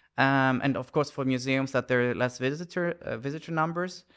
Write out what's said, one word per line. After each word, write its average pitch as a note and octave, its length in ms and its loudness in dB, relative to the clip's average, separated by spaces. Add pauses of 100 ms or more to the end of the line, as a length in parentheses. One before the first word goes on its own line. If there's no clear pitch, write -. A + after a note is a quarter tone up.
(180)
Um, C3 480 4
and C#3 100 2
of B2+ 160 -6
course C#3+ 180 0
for - 140 -6
museums C3 480 0
that B2 160 0
there B2 240 4
are - 20 0
less B2 260 -2
visitor, E3+ 680 -2
uh, B2 100 -4
visitor C#3 380 -8
numbers. E3 500 -2 (140)